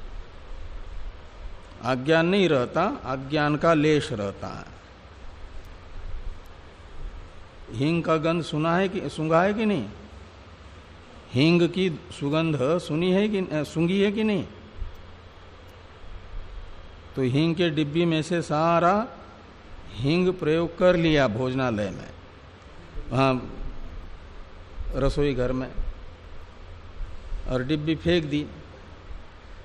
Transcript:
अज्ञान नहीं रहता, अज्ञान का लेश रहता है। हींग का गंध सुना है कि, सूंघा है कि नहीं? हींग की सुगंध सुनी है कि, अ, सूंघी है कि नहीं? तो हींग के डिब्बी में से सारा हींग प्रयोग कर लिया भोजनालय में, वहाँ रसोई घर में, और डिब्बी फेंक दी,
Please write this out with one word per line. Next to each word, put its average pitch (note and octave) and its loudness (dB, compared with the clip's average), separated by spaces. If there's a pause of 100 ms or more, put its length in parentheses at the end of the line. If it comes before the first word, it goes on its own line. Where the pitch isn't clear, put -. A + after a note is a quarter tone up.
(1800)
अज्ञान C3+ 4
नहीं F#3+ 6
रहता, D3 4
अज्ञान D3 0
का E3 6
लेश D3+ 4
रहता G2+ -4
है। - -10 (3000)
हींग D3+ 2
का D#3+ 4
गंध D#3+ 2
सुना D#3+ 2
है F#3+ 4
कि, F3+ -2
सूंघा D#3+ 4
है G3+ 4
कि A3 2
नहीं? F#3+ 2 (1500)
हींग E3 6
की F#3 2
सुगंध D3+ 0
सुनी E3+ 0
है G3+ 4
कि, G#3 0
अ, F#3 -2
सूंघी E3 2
है G3+ 4
कि G#3+ 0
नहीं? G3+ 2 (2750)
तो C3+ 0
हींग D3 4
के E3+ 4
डिब्बी D#3 2
में D#3+ 4
से E3+ 0
सारा E3+ 4 (840)
हींग F3 4
प्रयोग E3 2
कर F3+ 8
लिया D#3 6
भोजनालय B2 0
में, C#2+ -10 (1000)
वहाँ B2+ 2 (1400)
रसोई C#3 2
घर B2+ 0
में, B2+ -4 (1800)
और B2+ 2
डिब्बी D3+ 0
फेंक E3+ 2
दी, D3 -2 (1200)